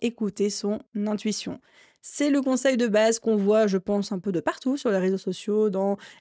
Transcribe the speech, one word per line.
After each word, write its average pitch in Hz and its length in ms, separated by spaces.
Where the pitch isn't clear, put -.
écouter 208 480
son 202 300
intuition. 208 640
C'est 294 220
le 277 100
conseil 262 360
de 240 100
base 220 320
qu'on 226 160
voit, 214 320
je 196 120
pense, 202 340
un 185 80
peu 202 100
de 175 80
partout 262 380
sur 247 140
les 196 80
réseaux 185 200
sociaux, 208 520
dans 196 260